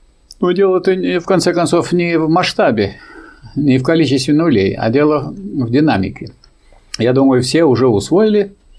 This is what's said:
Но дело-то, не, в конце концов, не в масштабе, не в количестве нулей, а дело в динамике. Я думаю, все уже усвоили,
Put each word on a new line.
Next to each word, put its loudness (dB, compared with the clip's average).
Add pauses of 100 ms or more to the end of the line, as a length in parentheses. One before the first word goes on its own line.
(400)
Но 0
дело-то, 0
не, -2
в -6
конце 0
концов, -2
не 0
в 0
масштабе, 0 (600)
не 2
в 0
количестве 2
нулей, 2
а -4
дело 0
в -6
динамике. -2 (640)
Я 0
думаю, 2
все 0
уже 2
усвоили, 0 (260)